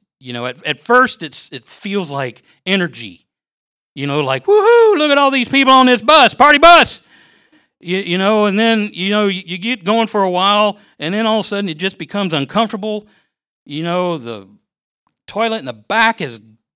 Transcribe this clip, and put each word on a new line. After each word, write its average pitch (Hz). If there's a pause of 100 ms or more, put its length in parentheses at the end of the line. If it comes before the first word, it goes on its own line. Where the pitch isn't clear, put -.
(200)
you 127
know, 120
at, 127
at 151
first 247
it's, -
it 127
feels 190
like 135 (220)
energy. 123 (680)
You 139
know, 143
like, 131
"Woohoo, 427
look 302
at 277
all 277
these 254
people 269
on 262
this 247
bus, 277
party 285
bus." 330 (800)
You, 180
you 175
know, 208
and 196
then, 220
you 185
know, 208
you, 190
you 175
get 214
going 220
for 208
a 185
while, 202 (220)
and 156
then 220
all 220
of -
a -
sudden 202
it 156
just 190
becomes 185
uncomfortable. 208 (560)
You 147
know, 175
the 113 (800)
toilet 220
in 143
the 127
back 220
is 117 (360)